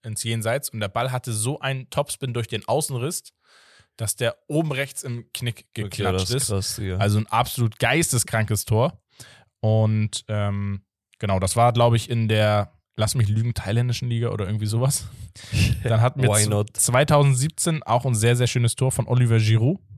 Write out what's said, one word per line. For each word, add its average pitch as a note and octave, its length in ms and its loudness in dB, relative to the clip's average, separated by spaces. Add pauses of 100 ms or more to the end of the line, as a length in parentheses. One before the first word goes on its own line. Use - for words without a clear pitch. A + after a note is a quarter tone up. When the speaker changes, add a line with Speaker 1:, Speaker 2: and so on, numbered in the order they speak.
Speaker 1:
ins A2 180 -8
Jenseits. A#2 460 -2
Und A2+ 100 -10
der G#2 100 -4
Ball B2 220 -2
hatte B2+ 220 -6
so A2+ 260 -4
einen C3 320 -6
Topspin C#3+ 420 -4
durch A#2 140 -4
den G#2+ 220 -8
Außenriss, C#3 640 -4 (640)
dass A2 180 -6
der A#2 220 -2 (100)
oben D#3 240 -2
rechts C3+ 320 -6
im A#2+ 300 -8
Knick - 380 -8
Speaker 2:
Okay, A2+ 180 -8
Speaker 1:
geklatscht F#2+ 340 -2
Speaker 2:
das F2+ 80 -4
ist B2 120 0
Speaker 1:
ist. - 60 -4
Speaker 2:
krass, G2 280 -4
Digga. F#2 220 -6
Speaker 1:
Also G#2 200 2
ein A2 100 -2
absolut A#2 520 0
geisteskrankes A#2 840 0
Tor. A#2 340 0 (600)
Und, A2 680 0
ähm, G2+ 540 -4 (360)
genau, G2 220 0
das F#2+ 160 0
war, A#2+ 160 6
glaub A#2+ 220 4
ich, A2+ 160 0
in A2+ 180 0
der, G#2+ 440 2 (240)
lass G#2+ 180 -2
mich A2 140 2
lügen, A2+ 260 0
thailändischen A#2+ 540 -2
Liga A#2 220 -2
oder G2+ 160 -4
irgendwie G#2+ 200 -2
sowas. A#2+ 400 -2 (380)
Speaker 2:
<laughs> - 400 0
Speaker 1:
Dann A2+ 160 2
hatten B2+ 220 2
wir B2 60 4
Speaker 2:
Why G#2+ 140 4
Speaker 1:
z-, G#2+ 80 2
Speaker 2:
not? G#2 260 0
Speaker 1:
zweitausendsiebzehn C#3+ 1080 2
auch A#2+ 200 0
ein B2+ 120 2
sehr, A#2 200 4
sehr B2 120 2
schönes A#2+ 280 2
Tor C3 160 2
von A#2+ 140 -2
Oliver A#2+ 320 4
Giroud. A2+ 400 4 (200)